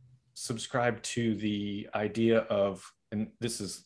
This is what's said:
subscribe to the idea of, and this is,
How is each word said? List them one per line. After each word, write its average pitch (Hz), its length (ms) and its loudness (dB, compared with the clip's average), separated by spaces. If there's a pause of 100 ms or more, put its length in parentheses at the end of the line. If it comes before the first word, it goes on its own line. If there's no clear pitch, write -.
(340)
subscribe 120 680 -2
to 117 340 0
the 104 580 -2
idea 110 460 4
of, 98 440 2 (280)
and 107 160 -2 (120)
this 113 200 -4
is, 95 260 -8